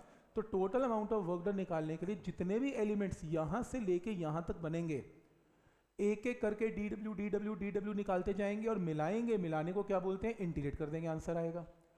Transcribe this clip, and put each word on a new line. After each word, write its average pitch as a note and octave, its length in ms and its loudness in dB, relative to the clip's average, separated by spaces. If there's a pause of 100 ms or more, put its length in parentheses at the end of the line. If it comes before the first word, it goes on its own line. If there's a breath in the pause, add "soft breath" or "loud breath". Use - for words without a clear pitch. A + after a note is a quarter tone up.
(360)
तो A3 80 0
total G3+ 420 2
amount A3 260 2
of G#3 160 2
work F3 180 0
done G3+ 100 2
निकालने E3 420 0
के F3 80 -4
लिए G#3 100 0 (100)
जितने F3+ 340 0
भी C4+ 160 0
elements G#3 500 0
यहाँ D#3+ 380 2
से - 160 -4
लेके F#3 340 0
यहाँ E3+ 340 0
तक G#3 120 -4
बनेंगे, E3 440 -2 (960)
एक G#3 280 2
एक A#3+ 140 -2
करके G#3+ 280 2
डीडब्ल्यू, G#3+ 440 -4
डीडब्ल्यू, G#3 420 0
डीडब्ल्यू G3+ 380 -2
निकालते G3 400 2
जाएंगे G#3 340 0
और A3+ 120 2
मिलाएंगे, F#3 580 2
मिलाने E3 360 0
को G3+ 100 2
क्या G3 160 2
बोलते F#3+ 280 0
हैं, A3+ 100 -2
Integrate D3 380 0
कर D#3 140 -2
देंगे, D#3+ 180 -2
answer D#3+ 300 0
आएगा। E3 240 -2 (360)